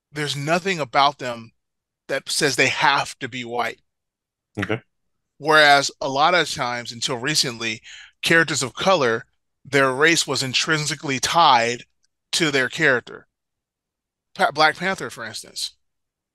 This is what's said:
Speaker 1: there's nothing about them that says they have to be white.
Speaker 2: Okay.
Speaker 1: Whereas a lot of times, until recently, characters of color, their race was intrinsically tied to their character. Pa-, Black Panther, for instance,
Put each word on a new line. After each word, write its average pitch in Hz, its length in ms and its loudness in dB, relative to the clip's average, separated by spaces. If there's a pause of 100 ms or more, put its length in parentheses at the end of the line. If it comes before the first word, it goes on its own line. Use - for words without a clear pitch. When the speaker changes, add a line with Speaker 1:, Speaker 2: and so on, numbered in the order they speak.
(120)
Speaker 1:
there's 143 240 -4
nothing 170 440 -2
about 143 400 2
them 117 320 -10 (560)
that 135 220 -6
says 143 260 0
they 135 140 2
have 143 500 0
to 135 80 -10
be 123 180 -10
white. 117 360 -6 (800)
Speaker 2:
Okay. 104 220 -4 (560)
Speaker 1:
Whereas 143 540 4 (100)
a 151 80 -4
lot 143 240 2
of 165 160 2
times, 120 420 -8
until 120 260 -6
recently, 117 640 -4 (420)
characters 160 400 2
of 123 100 -6
color, 131 520 0 (380)
their 135 300 2
race 156 320 2
was 131 160 -4
intrinsically 143 800 -4
tied 123 640 4 (500)
to 156 180 0
their 131 180 0
character. - 580 -2 (1080)
Pa-, - 160 2
Black 151 260 2
Panther, 175 320 -4
for - 160 -14
instance, - 480 -12 (600)